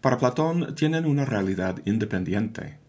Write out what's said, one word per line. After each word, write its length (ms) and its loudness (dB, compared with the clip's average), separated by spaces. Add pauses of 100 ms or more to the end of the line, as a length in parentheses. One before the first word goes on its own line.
Para 160 4
Platón 560 0
tienen 320 0
una 180 2
realidad 640 -2
independiente. 1040 -2